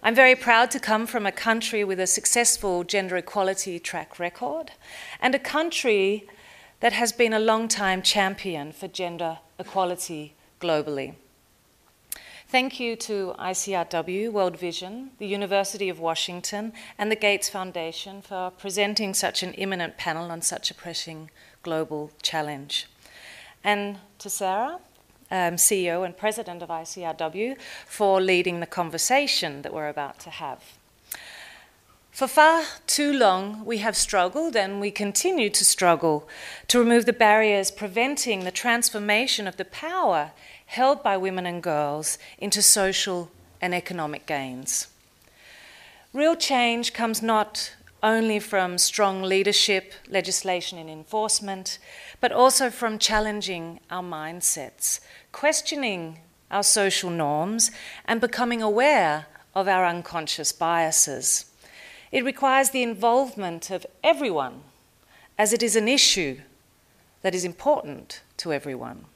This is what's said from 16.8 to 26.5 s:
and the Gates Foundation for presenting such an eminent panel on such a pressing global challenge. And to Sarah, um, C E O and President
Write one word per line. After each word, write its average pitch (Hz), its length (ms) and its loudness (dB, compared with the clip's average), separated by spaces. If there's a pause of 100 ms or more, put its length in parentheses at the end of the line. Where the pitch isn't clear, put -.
and 208 100 0
the 220 60 2
Gates 202 340 0
Foundation 185 720 -8
for 185 300 -8
presenting 202 640 -2
such - 260 -2
an 185 140 -8
eminent 185 420 -6
panel 170 320 -6
on 165 140 -10
such - 260 -4
a - 60 -14
pressing 160 560 -12 (320)
global 156 480 -4 (100)
challenge. 147 680 -6 (760)
And 202 340 0 (220)
to 202 100 -14
Sarah, 208 480 -2 (540)
um, 180 260 0
C 180 300 2
E 170 40 0
O 180 120 -2
and 175 120 -8
President 208 460 -4